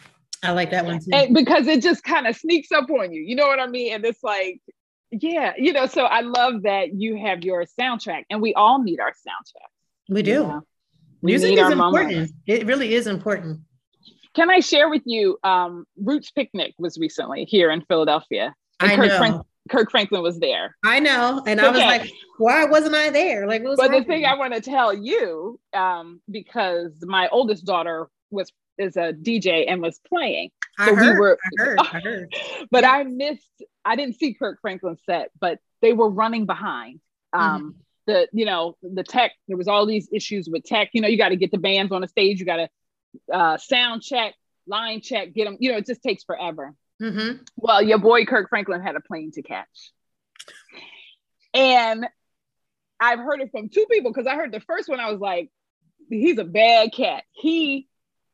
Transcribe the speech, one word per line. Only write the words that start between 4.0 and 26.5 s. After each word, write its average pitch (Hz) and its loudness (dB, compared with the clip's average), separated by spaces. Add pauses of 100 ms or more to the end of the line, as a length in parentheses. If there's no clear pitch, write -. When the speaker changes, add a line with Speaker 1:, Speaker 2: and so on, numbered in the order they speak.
Speaker 2:
it's 233 -4
like, 190 -4 (500)
yeah, 269 -2
you 277 2
know, 262 0
so 269 0
I 233 2
love 240 0
that 196 -2
you 214 -4
have 190 -4
your 175 -4 (140)
soundtrack, 226 -6
and 208 -4
we 214 0
all 240 4
need 180 -2
our 117 -2
soundtracks, - -18
Speaker 1:
We 196 0
Speaker 2:
you - -2
Speaker 1:
do. 247 2
Speaker 2:
know? 294 -6 (600)
We 175 2
Speaker 1:
Music 262 4
Speaker 2:
need 196 6
Speaker 1:
is - 8
Speaker 2:
our 160 6
Speaker 1:
important. 180 4
Speaker 2:
moments. 160 -4 (140)
Speaker 1:
It 214 0
really 240 0
is 233 0
important. 180 -4 (760)
Speaker 2:
Can 339 4
I 370 6
share 302 4
with 302 -2
you, 214 0
um, 180 0 (100)
Roots - -4
Picnic - -6
was 170 -6
recently 160 -6
here 175 4
in 160 -2
Philadelphia. 151 0 (260)
And 202 4
Speaker 1:
I 202 2
Speaker 2:
Kirk 233 4
Speaker 1:
know. 196 2
Speaker 2:
Frank-, 165 0 (240)
Kirk 233 0
Franklin 202 0
was 170 -4
there. 110 -2
Speaker 1:
I 233 2
know. 269 0
And 214 0
I 220 8
was 247 4
Speaker 2:
Okay. 247 4
Speaker 1:
like, 240 0 (300)
"Why 262 4
wasn't 302 4
I 302 0
there? 277 0
Like, 220 -2
what 254 -6
was 277 -2
Speaker 2:
But 254 6
Speaker 1:
wrong - -
Speaker 2:
the 262 6
Speaker 1:
with 233 0
Speaker 2:
thing 320 -2
Speaker 1:
me?" - 0
Speaker 2:
I 269 4
wanna 254 -4
tell 247 0
you, 202 -4 (140)
um, 175 -4 (120)
because 185 -6 (120)